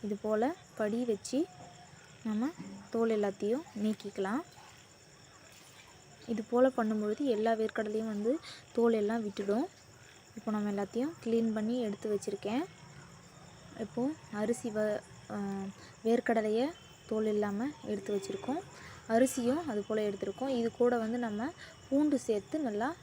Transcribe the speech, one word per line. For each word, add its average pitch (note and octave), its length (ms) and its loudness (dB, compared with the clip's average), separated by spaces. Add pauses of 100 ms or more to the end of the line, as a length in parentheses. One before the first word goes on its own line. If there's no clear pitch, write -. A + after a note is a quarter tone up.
இது G#3 180 0
போல A3 300 2 (240)
படி A3+ 320 0
வச்சு A3+ 300 -2 (880)
நம்ம A3 200 0 (440)
தோல் A3+ 240 2
எல்லாத்தையும் G#3 480 0 (180)
நீக்கிக்கலாம். G#3 580 -2 (1900)
இது A3 180 -2
போல B3 260 8
பண்ணும்பொழுது A3 480 0 (120)
எல்லா A3+ 240 4
வேர்க்கடலையும் A3 540 -2
வந்து G#3 180 0 (440)
தோல் A#3 240 6
எல்லாம் G#3+ 260 0
விட்டுடும். G3+ 400 0 (720)
இப்போ A3 200 -6
நம்ம G#3 180 0
எல்லாத்தையும் A#3 380 -2 (120)
கிளீன் A3+ 340 2
பண்ணி A3 180 0 (100)
எடுத்து G#3 280 -4
வச்சிருக்கேன். G3+ 500 -2 (1200)
இப்போ A#3 200 -2 (360)
அரிசி A#3 380 0
வ-, G#3+ 220 0 (340)
ஆ, - 20 -4 (680)
வேர்க்கடலையை A3+ 640 4 (440)
தோல் A3 240 2
இல்லாம G#3 340 0 (240)
எடுத்து G3+ 240 -2
வச்சிருக்கோம். G3 460 -4 (460)
அரிசியும் B3+ 600 4
அது G#3 200 -2
போல G#3+ 200 2
எடுத்திருக்கோம். G3+ 500 -2
இது A#3 120 2 (100)
கூட A#3+ 240 6
வந்து A#3 240 -2
நம்ம A3 240 -4 (380)
பூண்டு C#4+ 280 4
சேர்த்து G#3+ 400 -2
நல்லா A#3 320 0 (120)